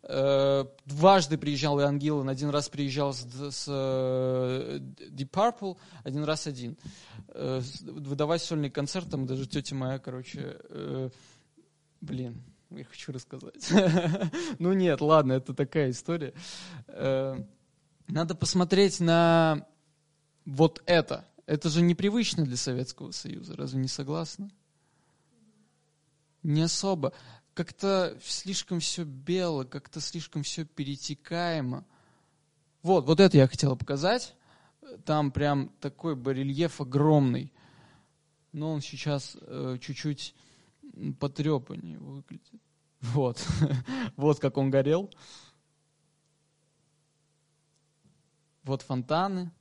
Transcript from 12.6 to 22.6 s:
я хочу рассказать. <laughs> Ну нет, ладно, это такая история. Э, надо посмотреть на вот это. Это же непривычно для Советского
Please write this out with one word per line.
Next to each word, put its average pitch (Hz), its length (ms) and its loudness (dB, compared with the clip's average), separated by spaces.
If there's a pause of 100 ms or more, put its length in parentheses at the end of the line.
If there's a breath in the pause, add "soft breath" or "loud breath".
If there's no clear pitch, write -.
я 143 140 -16
хочу - 280 -14
рассказать. - 580 -12
<laughs> 185 880 2
Ну 180 140 0
нет, 175 280 4
ладно, 147 320 6
это 131 220 -2
такая 139 360 0
история. 151 420 -4 (560 loud breath)
Э, 135 480 -2 (720)
надо 165 260 -2
посмотреть 185 680 2
на 165 680 6 (760)
вот 151 420 2
это. 160 380 2 (220)
Это 151 220 -2
же 156 120 2
непривычно 185 640 2
для 123 120 -4
Советского - 560 -6